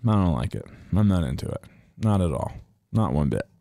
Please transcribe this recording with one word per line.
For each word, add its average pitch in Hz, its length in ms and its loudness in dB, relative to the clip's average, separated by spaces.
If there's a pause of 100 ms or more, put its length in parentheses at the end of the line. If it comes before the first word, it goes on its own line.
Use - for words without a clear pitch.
I 110 60 4
don't 92 200 2
like 60 220 -4
it. 50 100 -10 (300)
I'm 104 140 4
not 90 140 2
into 69 240 -4
it. - 160 -8 (340)
Not 104 240 2
at 85 100 2
all. - 220 -4 (400)
Not 104 200 2
one 73 160 2
bit. 53 180 -4 (140)